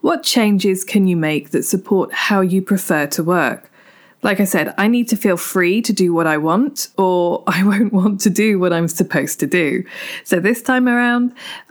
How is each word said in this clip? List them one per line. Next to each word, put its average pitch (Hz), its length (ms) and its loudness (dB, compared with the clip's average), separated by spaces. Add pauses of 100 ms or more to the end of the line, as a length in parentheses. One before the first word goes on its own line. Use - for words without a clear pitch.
what 320 200 0
changes 202 600 2
can 196 240 2
you 180 80 2
make 156 340 -2
that 131 140 -2
support - 500 -2
how - 280 0
you 190 200 2
prefer 185 460 0
to 156 160 -4
work? 160 480 -2 (500)
Like 202 180 0
I 208 40 4
said, 185 340 -2
I 202 100 2
need 240 220 2
to 226 60 2
feel 196 220 0
free 185 440 0
to 226 120 -2
do 180 200 2
what 165 140 2
I 156 100 2
want, 190 580 -2
or 180 480 0
<laughs> - 40 -2
I 180 160 0
won't 202 300 2
want 196 280 0
to 214 80 4
do 208 300 2
what 180 140 2
I'm 170 140 0
supposed - 520 -4
to 151 80 0
do. 180 360 0 (420)
So 180 140 0
this 226 220 0
time 254 260 2
around, 240 460 2 (380)